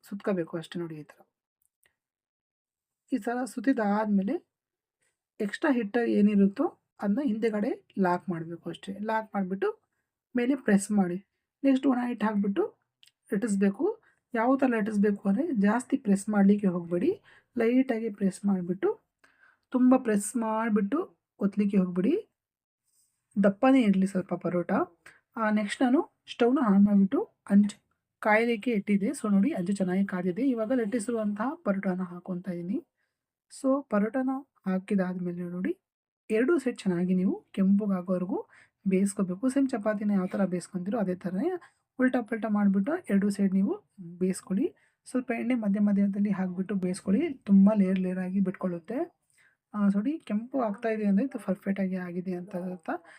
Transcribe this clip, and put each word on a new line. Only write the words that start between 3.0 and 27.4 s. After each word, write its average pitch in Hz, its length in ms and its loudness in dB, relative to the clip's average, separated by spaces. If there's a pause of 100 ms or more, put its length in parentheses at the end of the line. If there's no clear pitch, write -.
ಈ 262 60 0
ಥರ 240 260 -4
ಸುತ್ತಿದಾದ್ಮೇಲೆ 214 1120 0 (840)
ಎಕ್ಸ್ಟ್ರಾ 226 320 -2
ಹಿಟ್ಟು 240 320 0
ಏನಿರುತ್ತೋ 208 760 2 (220)
ಅದನ್ನ 208 220 0
ಹಿಂದೆಗಡೆ 220 640 -2 (120)
ಲಾಕ್ 180 300 0
ಮಾಡ್ಬೇಕು 170 420 -8
ಅಷ್ಟೇ. 196 320 -12
ಲಾಕ್ 220 320 -4
ಮಾಡ್ಬಿಟ್ಟು 196 460 -4 (560)
ಮೇಲೆ 247 180 0
ಪ್ರೆಸ್ 208 360 0
ಮಾಡಿ. 190 360 0 (380)
ನೆಕ್ಸ್ಟ್ 269 220 2
ಒಣ 247 200 2
ಹಿಟ್ಟು 214 200 -4
ಹಾಕ್ಬಿಟ್ಟು 214 520 -2 (560)
ಲಟ್ಟಿಸ್ಬೇಕು. 202 680 0 (340)
ಯಾವ 247 220 2
ಥರ 269 100 2
ಲಟ್ಟಿಸ್ಬೇಕು 208 640 0
ಅಂದ್ರೆ 277 240 0
ಜಾಸ್ತಿ 220 440 0
ಪ್ರೆಸ್ 196 320 0
ಮಾಡ್ಲಿಕ್ಕೆ 202 380 4
ಹೋಗ್ಬೇಡಿ, 175 540 -2 (380)
ಲೈಟಾಗಿ 233 520 2
ಪ್ರೆಸ್ 202 340 -4
ಮಾಡ್ಬಿಟ್ಟು, 190 560 -2 (680)
ತುಂಬ 254 260 4
ಪ್ರೆಸ್ 220 400 0
ಮಾಡ್ಬಿಟ್ಟು 220 800 -2 (240)
ಒತ್ಲಿಕ್ಕೆ 202 380 0
ಹೋಗ್ಬೇಡಿ, 185 500 0 (1160)
ದಪ್ಪನೇ 262 380 4
ಇರ್ಲಿ 190 240 4
ಸ್ವಲ್ಪ 180 280 -4
ಪರೋಟ. 175 380 -2 (640)
ಆ, 220 140 0
ನೆಕ್ಸ್ಟ್ 208 320 -2
ನಾನು 262 280 2 (200)
ಸ್ಟವ್ನ 247 360 2
ಆನ್ 202 180 6
ಮಾಡ್ಬಿಟ್ಟು 208 440 2 (220)